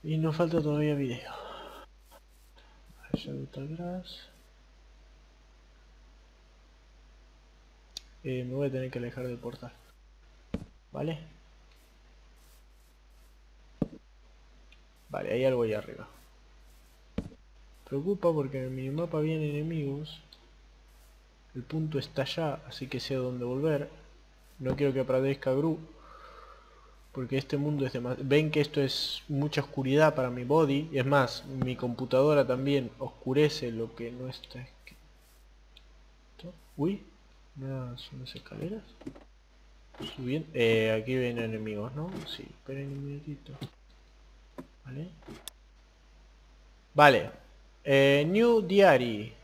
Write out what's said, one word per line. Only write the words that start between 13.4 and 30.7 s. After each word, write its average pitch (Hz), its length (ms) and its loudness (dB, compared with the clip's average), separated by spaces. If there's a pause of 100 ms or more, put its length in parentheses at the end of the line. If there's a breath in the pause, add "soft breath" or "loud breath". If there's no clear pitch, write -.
Vale, - 240 -4
hay 127 120 0
algo 127 180 2
ahí 110 100 0
arriba. - 340 -8 (1800)
Preocupa 175 440 0
porque 139 280 -2
en 127 60 -4
el 131 60 -6
minimapa 147 480 -4
vienen 156 300 0
enemigos. 147 720 -4 (1300)
El 127 80 -10
punto 156 360 -4
está - 220 -6
allá, 147 460 -4
así - 200 -12
que 131 120 -6
sé 135 160 -4
a 131 40 0
dónde 127 240 -4
volver. 139 460 0 (720)
No 131 160 -2
quiero 139 180 2
que 135 80 0
aparezca 135 520 2
Gru, 160 260 2 (1300 loud breath)
porque 127 260 -2
este 139 200 -2
mundo 143 300 2
es - 60 -4
demasiado. 123 340 -4
Ven 151 240 6
que 151 100 2
esto 143 200 0
es - 460 -2
mucha 147 340 0
oscuridad 143 540 4
para 127 140 0
mi 123 140 -6
body. 147 500 2